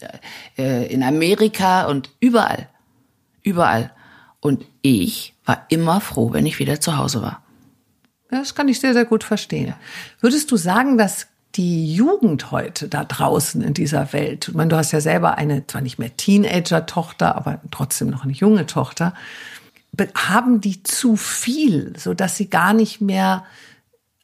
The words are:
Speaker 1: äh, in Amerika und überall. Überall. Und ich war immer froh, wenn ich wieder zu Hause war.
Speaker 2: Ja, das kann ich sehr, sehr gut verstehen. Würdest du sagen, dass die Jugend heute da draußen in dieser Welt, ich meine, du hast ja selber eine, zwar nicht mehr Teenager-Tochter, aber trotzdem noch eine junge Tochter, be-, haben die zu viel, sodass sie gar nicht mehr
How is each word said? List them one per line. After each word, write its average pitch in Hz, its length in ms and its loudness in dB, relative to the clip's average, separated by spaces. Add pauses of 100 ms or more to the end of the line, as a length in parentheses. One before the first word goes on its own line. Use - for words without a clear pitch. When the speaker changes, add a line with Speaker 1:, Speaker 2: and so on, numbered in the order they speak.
(580)
Speaker 1:
äh, 131 340 0
in 131 100 0
Amerika 185 840 2
und 139 240 -2 (100)
überall. - 480 2 (760)
Überall. 135 500 2 (480)
Und 139 240 0 (180)
ich 110 520 0 (100)
war - 240 -2
immer 165 320 2
froh, 120 320 -2
wenn 73 140 2
ich - 120 -4
wieder 139 220 -2
zu 160 160 -2
Hause 131 260 -2
war. - 200 -10 (920)
Speaker 2:
Ja, 254 60 -2
das 277 160 -8
kann 285 140 0
ich 247 120 2
sehr, 262 140 2
sehr 240 100 4
gut 220 200 0
verstehen. 151 500 -4 (460)
Würdest 277 300 2
du 247 60 4
sagen, 214 420 2
dass 202 280 0 (300)
die 170 360 0
Jugend 220 600 2
heute - 360 -6
da 147 160 -4
draußen - 560 0
in - 140 -2
dieser 147 380 -2
Welt, - 360 -4
ich 180 60 -10
meine, 160 160 2
du 165 60 4
hast 156 160 0
ja 160 80 2
selber 165 360 2
eine, 147 300 -2
zwar - 140 -10
nicht 127 180 -6
mehr 120 180 -8
Teenager-Tochter, 170 1160 0
aber 147 260 -6 (120)
trotzdem - 360 -4
noch 139 140 -6
eine 135 100 -4
junge 196 340 4
Tochter, 170 480 -4 (800)
be-, - 220 -2
haben 233 460 2
die 190 240 -4
zu - 320 2
viel, 240 840 0
sodass 180 380 -2
sie 202 120 -4
gar 180 240 2
nicht 220 280 2
mehr 190 440 0 (800)